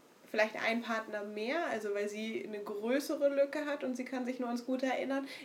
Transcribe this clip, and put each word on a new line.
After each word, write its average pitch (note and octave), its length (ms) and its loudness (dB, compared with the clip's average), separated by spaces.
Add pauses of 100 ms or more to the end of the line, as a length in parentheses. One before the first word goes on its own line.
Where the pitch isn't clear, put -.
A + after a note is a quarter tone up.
(300)
Vielleicht A3 320 4
ein A3+ 200 2
Partner A3 420 -2
mehr, A3 480 -2
also G#3+ 240 -2
weil G3+ 140 0
sie A3 360 -4
eine G#3+ 140 -6
größere C4+ 760 2
Lücke C#4+ 320 2
hat C#4+ 200 -2
und B3+ 100 -2
sie B3+ 80 -4
kann B3+ 220 -2
sich B3+ 140 -2
nur A#3+ 100 0
ans A#3+ 160 -2
Gute C4 200 2
erinnern. C4+ 400 0 (200)